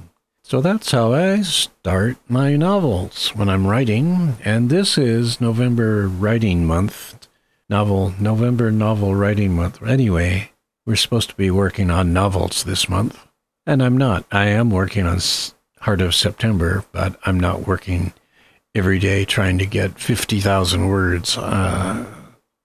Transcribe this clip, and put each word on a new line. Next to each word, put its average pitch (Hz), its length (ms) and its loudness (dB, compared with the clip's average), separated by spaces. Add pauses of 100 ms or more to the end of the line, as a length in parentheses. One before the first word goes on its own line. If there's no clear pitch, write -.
(420)
So 131 200 -2
that's 196 300 0
how 117 200 2
I 190 300 2
start 110 760 -2 (100)
my 139 300 2
novels 151 800 0
when 104 160 0
I'm 95 160 2
writing, 131 760 0
and 113 280 0
this 190 260 0
is 117 460 0
November 117 680 0
Writing 98 560 0
Month, - 640 -4 (400)
novel, 98 500 0
November 113 520 0
Novel 107 440 0
Writing 101 400 2
Month. 85 280 -2
Anyway, 101 680 0 (360)
we're 110 100 0
supposed - 320 0
to - 80 -18
be 98 140 2
working 95 400 0
on 87 240 2
novels 92 500 0
this - 240 -4
month, 95 300 -2 (480)
and 139 160 2
I'm 127 160 2
not. 113 340 0
I 101 140 2
am 110 240 2
working 95 340 0
on 87 120 0
S-, - 380 -4 (260)
Heart 98 200 0
of 90 140 0
September, 92 760 0
but 90 320 -4
I'm 95 140 0
not 87 280 -2
working 92 480 -4 (600)
every 95 240 2
day 98 280 0
trying 92 320 0
to 95 80 -2
get 101 340 -4
fifty 107 400 -2
thousand 95 480 0
words. 90 480 0
Uh, 92 680 -4 (580)